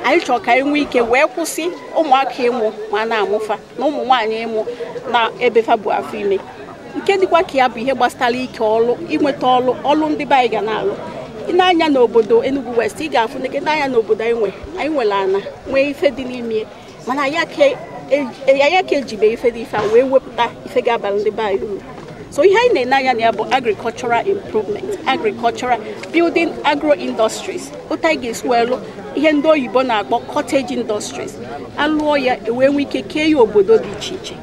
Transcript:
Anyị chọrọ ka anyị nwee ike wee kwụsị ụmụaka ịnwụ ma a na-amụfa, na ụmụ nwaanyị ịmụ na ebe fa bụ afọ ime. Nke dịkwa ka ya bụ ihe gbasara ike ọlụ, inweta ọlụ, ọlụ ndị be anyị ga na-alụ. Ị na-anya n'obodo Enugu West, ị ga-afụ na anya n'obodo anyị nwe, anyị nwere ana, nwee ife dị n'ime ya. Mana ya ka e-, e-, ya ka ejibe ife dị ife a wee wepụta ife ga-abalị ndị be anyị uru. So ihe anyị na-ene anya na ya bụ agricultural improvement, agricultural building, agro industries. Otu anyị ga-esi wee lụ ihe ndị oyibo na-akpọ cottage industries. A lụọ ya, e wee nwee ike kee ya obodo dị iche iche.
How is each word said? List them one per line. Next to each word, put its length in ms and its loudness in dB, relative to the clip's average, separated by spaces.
Anyị 220 4
chọrọ 140 0
ka 120 0
anyị 120 6
nwee 180 2
ike 200 2
wee 240 4
kwụsị 280 -4
ụmụaka 480 2
ịnwụ 280 2
ma 100 0
a 40 0
na-amụfa, 500 0
na 100 -4
ụmụ 180 0
nwaanyị 400 2
ịmụ 180 -4
na 100 2
ebe 220 4
fa 160 2
bụ 120 -4
afọ 280 -2
ime. 200 0
Nke 240 0
dịkwa 260 4
ka 140 -6
ya 100 6
bụ 120 -2
ihe 160 0
gbasara 420 0
ike 260 -6
ọlụ, 300 2
inweta 380 0
ọlụ, 240 4
ọlụ 240 2
ndị 180 -2
be 100 4
anyị 160 4
ga 100 -2
na-alụ. 320 -2
Ị 140 -6
na-anya 340 4
n'obodo 540 4
Enugu 320 -2
West, 240 -2
ị 120 -6
ga-afụ 240 0
na 100 -2
anya 160 0
n'obodo 360 0
anyị 120 0
nwe, 140 0
anyị 140 -4
nwere 240 0
ana, 260 0
nwee 240 2
ife 200 0
dị 160 -6
n'ime 300 -6
ya. 100 -2
Mana 260 -2
ya 180 -2
ka 200 2
e-, 640 -2
e-, 160 4
ya 240 4
ka 120 0
ejibe 320 0
ife 240 0
dị 100 -10
ife 160 -6
a 40 0
wee 220 4
wepụta 420 2
ife 180 -2
ga-abalị 380 0
ndị 120 0
be 120 -4
anyị 200 0
uru. 160 -6
So 140 2
ihe 140 8
anyị 160 4
na-ene 220 2
anya 180 2
na 80 0
ya 100 4
bụ 200 -2
agricultural 760 0
improvement, 800 -4
agricultural 720 0
building, 380 2
agro 300 2
industries. 800 -4
Otu 180 -2
anyị 140 2
ga-esi 260 -6
wee 180 4
lụ 120 -2
ihe 160 4
ndị 180 2
oyibo 340 2
na-akpọ 340 0
cottage 400 0
industries. 600 -6
A 100 0
lụọ 380 2
ya, 120 2
e 40 -2
wee 160 4
nwee 140 2
ike 200 -4
kee 300 -2
ya 60 4
obodo 400 6
dị 200 0
iche 180 -8
iche. 280 -12